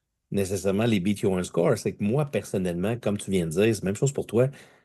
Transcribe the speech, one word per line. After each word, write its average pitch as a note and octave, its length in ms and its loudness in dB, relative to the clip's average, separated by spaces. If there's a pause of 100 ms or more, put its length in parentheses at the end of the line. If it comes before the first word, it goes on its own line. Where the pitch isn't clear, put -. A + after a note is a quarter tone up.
(300)
nécessairement G2 560 0
les G#2+ 140 4
Beat G2 200 -2
Your G2 120 2
Own F2+ 120 0
Score. G#2+ 340 2
C'est G2 160 -4
que G#2 100 -6
moi, C#3 220 0
personnellement, G2 720 -2
comme G2+ 200 -2
tu - 120 -8
viens F2+ 160 0
de D#2 60 -4
dire, G#2+ 220 4
c'est F#2+ 80 -8
la F2 40 -2
même G2 100 -2
chose C#3 160 0
pour - 140 -4
toi, B2 220 2 (360)